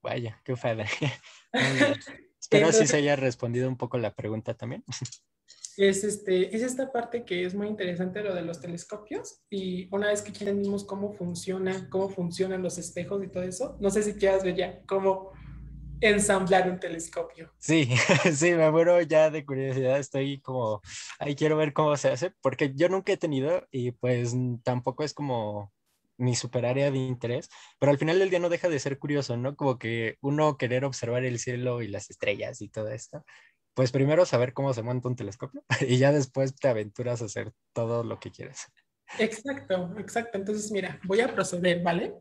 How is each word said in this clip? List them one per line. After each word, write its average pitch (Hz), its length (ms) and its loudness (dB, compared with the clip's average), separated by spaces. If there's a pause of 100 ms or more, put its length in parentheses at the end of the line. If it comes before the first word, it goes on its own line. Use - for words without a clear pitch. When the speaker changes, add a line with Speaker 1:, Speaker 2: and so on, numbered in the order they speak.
Speaker 1:
vaya, 117 420 -6
qué 127 120 -4
padre. 113 300 -2
<laughs> - 680 -6
Muy 262 200 2
bien. 277 200 4 (260)
Speaker 2:
<laughs> - 200 -20
Speaker 1:
Espero - 280 6
sí 190 100 6
Speaker 2:
Entonces 156 140 6
Speaker 1:
se 156 60 4
haya 143 180 4
respondido 127 520 -2
un 131 100 -4
poco 127 200 -6
la 110 180 -2
pregunta 110 400 -6
también. 139 320 -10
<laughs> - 360 -12 (540)
Speaker 2:
es, 196 260 4
este, 190 520 0
es 220 80 0
esta 262 280 -4
parte 233 340 -4
que 180 200 -2
es 180 100 -4
muy 202 120 -4
interesante, 185 540 -4
lo 196 120 -2
de 175 100 -4
los 165 180 -8
telescopios, 208 880 -10
y 190 440 -6
una 208 140 0
vez 208 140 2
que 208 100 -12
ya - 100 -10
entendimos 202 440 -2
cómo 202 280 -6
funciona, 185 760 -4
cómo 196 200 0
funcionan 185 520 -2
los 175 160 -4
espejos 180 460 -6
y 180 60 -8
todo 180 140 -6
eso, - 360 -6
no 196 100 2
sé 208 140 2
si 208 100 0
quieras 196 300 4
ver 180 120 0
ya 180 300 -4
cómo 190 460 0 (720)
ensamblar 190 680 6
un 180 100 -4
telescopio. 165 760 -10
Speaker 1:
Sí, 151 320 2
<laughs> 143 440 4
sí, 165 200 4
me 160 180 6
muero 170 300 6
ya 156 280 6
de 147 160 -4
curiosidad, 135 540 0
estoy 139 400 -4
como, 117 420 -4 (380)
ay, 147 160 -2
quiero 156 220 2
ver 151 160 2
cómo 151 240 4
se 135 120 2
hace, 135 220 -2 (100)
porque 135 320 0
yo 160 160 4
nunca 190 220 0
he 185 60 2
tenido 156 520 0
y, 123 220 -2
pues, 123 420 0 (300)
tampoco 127 400 -2
es 147 100 -4
como 107 600 -6 (460)
mi 123 160 2
super 123 300 -2
área 139 260 2
de 135 80 -2
interés, 127 500 -4 (300)
pero 139 120 6
al 143 60 6
final 160 220 2
del 190 100 4
día 180 100 2
no 175 100 2
deja 175 200 0
de 151 100 0
ser 135 200 -4
curioso, 143 380 -2
¿no? 131 180 -4
Como 131 240 0
que 113 420 -2
uno 147 360 2
querer 127 280 0
observar 127 400 -2
el 120 140 -2
cielo 123 420 -4
y 110 60 -6
las 98 220 -10
estrellas - 520 -4
y 104 80 -12
todo 107 200 -6
esto. 120 340 -12 (500)
Pues 131 180 2
primero 147 340 6
saber 123 280 2
cómo 139 200 -2
se 113 100 -4
monta 123 240 -4
un 123 80 -2
telescopio - 540 -10
<laughs> 131 180 0
y 123 100 4
ya 135 140 6
después 135 440 0
te - 120 -2
aventuras 117 540 -2
a 117 40 -6
hacer 107 280 -8 (200)
todo 117 300 -2
lo 110 160 -6
que - 120 -12
quieras. - 360 -16 (500)
Speaker 2:
Exacto, 214 800 -4
exacto. 226 400 -6
Entonces, 208 340 -4
mira, 185 340 -6
voy 196 160 2
a 254 120 2
proceder, 180 480 0
¿vale? 180 400 0